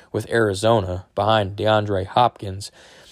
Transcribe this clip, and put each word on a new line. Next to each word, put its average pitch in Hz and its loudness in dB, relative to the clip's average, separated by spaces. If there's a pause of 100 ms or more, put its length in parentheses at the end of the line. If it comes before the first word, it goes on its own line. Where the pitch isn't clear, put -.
(120)
with 104 -6
Arizona 101 0 (100)
behind 101 0
DeAndre 104 0
Hopkins. 104 -2 (420)